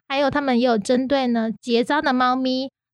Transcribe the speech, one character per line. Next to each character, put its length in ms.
还 120
有 120
他 100
们 200
也 40
有 140
针 300
对 180
呢， 240
结 220
扎 180
的 120
猫 240
咪 340